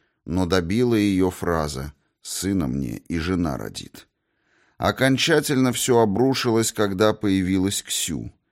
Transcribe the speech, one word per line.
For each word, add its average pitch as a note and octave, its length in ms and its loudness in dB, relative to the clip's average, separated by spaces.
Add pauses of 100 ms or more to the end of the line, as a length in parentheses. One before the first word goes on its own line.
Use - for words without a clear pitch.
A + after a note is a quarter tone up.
(240)
Но F2+ 220 -2
добила F#2+ 480 0
её F#2+ 360 2
фраза: D2+ 640 -4 (300)
«Сына F#2 440 -4
мне B1+ 320 -6 (100)
и E2 100 -4
жена E2 380 -2
родит». G#1 520 -14 (720)
Окончательно C3 920 2
всё A#2+ 260 2
обрушилось, A2+ 760 2
когда G#2 400 2
появилась F#2+ 720 0
Ксю. - 500 -6 (180)